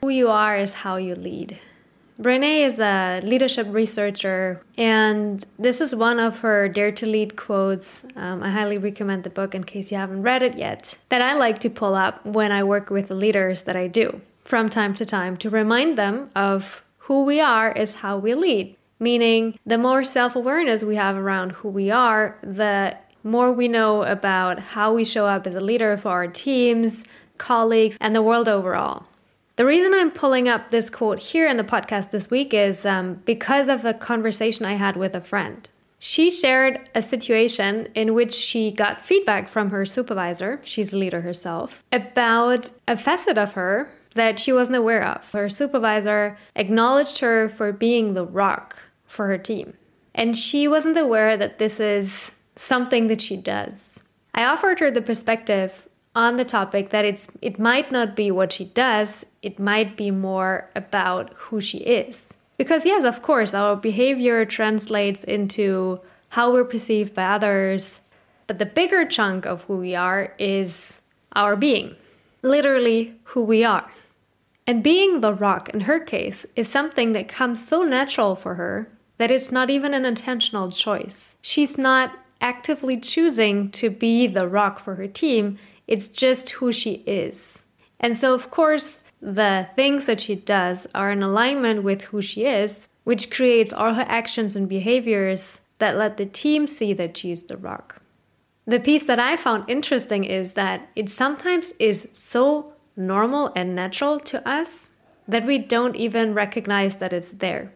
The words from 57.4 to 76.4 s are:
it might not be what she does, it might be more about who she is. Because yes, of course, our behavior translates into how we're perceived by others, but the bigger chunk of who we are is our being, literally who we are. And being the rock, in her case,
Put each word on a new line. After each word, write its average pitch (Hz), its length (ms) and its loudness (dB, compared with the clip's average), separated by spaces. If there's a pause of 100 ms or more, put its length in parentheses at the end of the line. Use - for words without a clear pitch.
it - 160 -8
might 247 340 2
not 226 240 -2
be 208 140 0
what 185 220 0
she - 140 -8
does, 214 600 0 (160)
it 202 160 -10
might 202 400 0
be 202 140 -2
more 190 640 -2
about 185 580 -4
who - 260 -8
she 202 200 -6
is. - 520 -2 (280)
Because 311 260 2
yes, 370 200 4
of 240 180 0
course, 233 320 2
our 208 200 2
behavior 233 680 2
translates 214 800 0
into 190 760 -2 (300)
how 240 240 2
we're 247 100 6
perceived 220 520 -2
by 190 80 -2
others, 196 800 0 (440)
but 190 140 -8
the 208 80 -2
bigger 359 360 2
chunk 190 440 -2
of 175 160 -6
who 196 140 -6
we 180 180 -4
are 185 420 -2
is 196 640 -2 (340)
our 208 200 2
being, 226 400 0 (480)
literally 254 800 2
who - 180 -2
we 220 220 4
are. 214 260 2 (800)
And 233 160 0
being 349 380 4
the 214 120 2
rock, 196 360 0
in 214 120 -4
her 285 180 2
case, - 460 -6 (100)